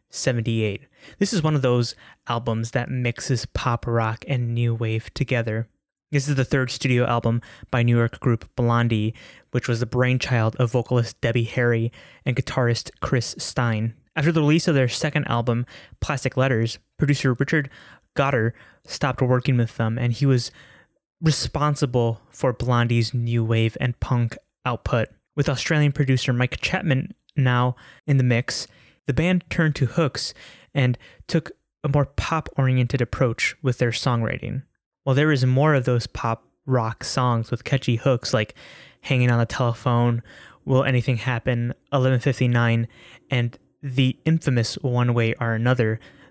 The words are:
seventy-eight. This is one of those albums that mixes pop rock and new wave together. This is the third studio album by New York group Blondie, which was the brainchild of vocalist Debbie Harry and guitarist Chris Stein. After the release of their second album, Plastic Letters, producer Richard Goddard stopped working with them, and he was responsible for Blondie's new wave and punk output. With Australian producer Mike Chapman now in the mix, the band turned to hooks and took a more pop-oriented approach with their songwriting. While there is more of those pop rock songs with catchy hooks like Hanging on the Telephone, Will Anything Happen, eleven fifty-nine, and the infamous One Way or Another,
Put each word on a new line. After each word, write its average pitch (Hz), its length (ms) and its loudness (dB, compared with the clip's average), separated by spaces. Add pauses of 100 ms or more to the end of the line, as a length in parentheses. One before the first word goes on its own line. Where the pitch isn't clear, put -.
seventy-eight. 113 760 -2 (360)
This 202 140 0
is 185 100 0
one 156 140 2
of 135 60 0
those 123 340 2 (320)
albums 117 420 -2
that 123 180 -2
mixes 123 560 -2
pop - 440 -4
rock 113 400 -2
and 123 260 -2
new 120 180 0
wave 113 420 -4
together. 113 520 -2 (460)
This 139 160 0
is 143 80 0
the 131 80 2
third 131 260 0
studio 123 360 0
album 117 360 0 (300)
by 120 100 2
New 120 140 4
York 117 240 0
group 113 340 0
Blondie, 117 600 0 (360)
which - 160 -2
was 117 140 0
the 120 60 -2
brainchild 123 720 0
of 120 140 0
vocalist 120 500 0
Debbie 117 220 0
Harry 117 480 0 (340)
and 120 120 -2
guitarist - 640 -2
Chris - 360 -2
Stein. 113 580 -4 (200)
After 156 160 0
the 160 100 2
release 151 280 2
of 160 80 2
their 131 100 4
second 147 380 -2
album, 117 420 -2 (340)
Plastic - 360 -4
Letters, 127 420 0 (200)
producer 139 360 2
Richard 139 340 0 (460)
Goddard 127 400 0 (300)
stopped - 380 -2
working 127 340 2
with 117 200 0
them, 113 220 -2
and 120 140 0
he 127 120 -2
was 131 280 2 (680)
responsible 135 1000 0 (100)
for - 220 -2
Blondie's 117 600 2
new 117 300 0
wave 113 380 0
and 123 180 -2
punk 120 380 -2 (280)
output. 120 440 -2 (260)
With 147 140 0
Australian 147 420 2
producer 135 420 0
Mike 123 280 0
Chapman - 520 -2 (220)
now 123 400 2 (320)
in 139 120 4
the 127 60 4
mix, 120 440 0 (380)
the 131 80 -2
band 175 360 2
turned 156 260 0
to 131 100 2
hooks - 460 -2 (420)
and 127 220 2 (300)
took - 240 -2 (320)
a 151 60 0
more 143 160 2
pop-oriented 127 960 0
approach - 640 -2
with 127 160 -2
their 120 120 0
songwriting. 117 720 -4 (400)
While 135 140 2
there 156 160 4
is 127 120 2
more 135 300 4
of 131 100 2
those 120 220 0
pop - 420 -6 (160)
rock 117 400 -2
songs 120 460 0
with - 140 -6
catchy 131 320 0
hooks 123 360 0
like 110 220 -2 (480)
Hanging 123 280 2
on 120 80 2
the 117 60 2
Telephone, 120 800 0 (420)
Will 131 180 2
Anything 127 360 0
Happen, 120 560 -2 (180)
eleven 131 280 2
fifty-nine, 120 680 2 (400)
and 120 300 -2 (240)
the 127 420 0
infamous 139 520 0
One 123 360 0
Way 117 260 2
or 117 140 -2
Another, 113 480 0 (300)